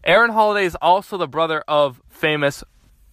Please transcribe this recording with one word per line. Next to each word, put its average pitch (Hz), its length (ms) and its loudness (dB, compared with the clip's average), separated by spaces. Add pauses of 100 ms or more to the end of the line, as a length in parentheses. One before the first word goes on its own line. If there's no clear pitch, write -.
Aaron 220 280 4
Holiday 208 340 0
is 170 160 -4
also 185 360 0
the 170 100 -4
brother 156 400 -4
of 147 420 0
famous 147 540 -2 (500)